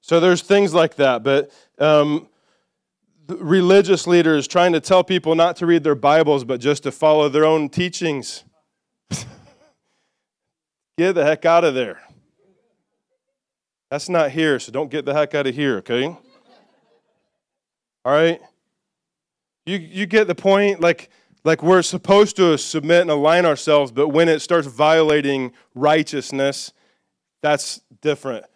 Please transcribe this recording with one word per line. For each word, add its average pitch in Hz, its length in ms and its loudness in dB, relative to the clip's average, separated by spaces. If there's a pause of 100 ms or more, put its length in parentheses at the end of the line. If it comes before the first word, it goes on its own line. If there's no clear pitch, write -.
So 165 200 0
there's 175 220 2
things 202 300 0
like 160 240 0
that, 127 280 0
but, 139 260 -2 (280)
um, 151 500 0 (960)
the 180 100 -10
religious 185 720 2
leaders 160 420 2
trying 175 240 2
to 160 80 0
tell 185 240 2
people 175 300 -2
not 165 220 0
to 175 100 -6
read 170 180 2
their 147 100 0
Bibles, 143 500 2
but 123 160 -6
just 139 240 -2
to 135 80 -6
follow 151 360 2
their 147 160 2
own 156 240 0
teachings. 170 720 -6 (680)
<laughs> - 1900 -20
Get 180 160 0
the 170 100 0
heck 151 200 0
out 170 200 4
of 147 100 0
there. 117 260 -6 (1900)
That's 147 180 -10
not 160 240 -2
here, 151 260 -2
so - 140 -14
don't 139 180 -6
get 139 140 -8
the 139 100 -4
heck 151 200 -2
out 143 120 -2
of 127 80 -4
here, 135 240 -4
okay? 120 280 -4 (2000)
All 127 80 -2
right? 165 280 0 (1200)
You, 185 120 -8
you 185 300 -10
get 214 200 2
the 170 80 -2
point? 196 460 0
Like, 170 300 -2 (340)
like, 160 180 0
we're 175 200 4
supposed 202 540 2
to 170 200 2
submit 160 460 0
and 170 80 -2
align 156 360 2
ourselves, 147 460 0
but 143 160 0
when 160 200 2
it 156 120 0
starts 170 260 -2
violating 143 840 0 (220)
righteousness, 139 1000 -2 (680)
that's 151 400 -4 (200)
different. 135 440 -6 (100)